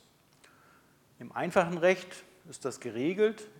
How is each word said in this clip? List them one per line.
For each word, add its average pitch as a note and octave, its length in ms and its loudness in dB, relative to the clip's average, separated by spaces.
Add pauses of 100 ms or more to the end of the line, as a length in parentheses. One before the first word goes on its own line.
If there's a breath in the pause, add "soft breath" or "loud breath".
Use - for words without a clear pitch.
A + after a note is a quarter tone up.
(1200 soft breath)
Im A#2+ 120 -14
einfachen E3+ 460 2
Recht F#3 460 2 (260)
ist - 140 -14
das B2+ 160 -4
geregelt, F#3 680 -2 (120)